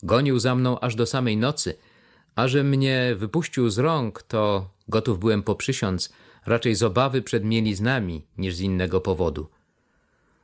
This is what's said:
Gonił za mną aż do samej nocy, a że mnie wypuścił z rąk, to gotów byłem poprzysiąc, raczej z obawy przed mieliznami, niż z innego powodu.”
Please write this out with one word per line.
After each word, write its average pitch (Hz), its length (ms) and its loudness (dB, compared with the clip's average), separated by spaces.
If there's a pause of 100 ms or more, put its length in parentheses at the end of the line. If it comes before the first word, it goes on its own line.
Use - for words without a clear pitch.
Gonił 127 360 4
za 127 160 2
mną 127 260 0
aż 120 140 -2
do 113 120 2
samej 123 300 0
nocy, 123 380 -2 (600)
a 127 140 2
że 139 160 2
mnie 131 520 2
wypuścił 117 540 0
z 101 80 -2
rąk, 139 440 0
to 104 480 0 (180)
gotów 113 300 0
byłem 104 240 2
poprzysiąc, 98 720 -2 (340)
raczej 117 280 2
z 90 80 0
obawy 123 400 0
przed 104 220 -4
mieliznami, 107 800 -2 (120)
niż 95 160 -4
z 87 60 -8
innego 92 400 0
powodu.” 82 480 -2 (960)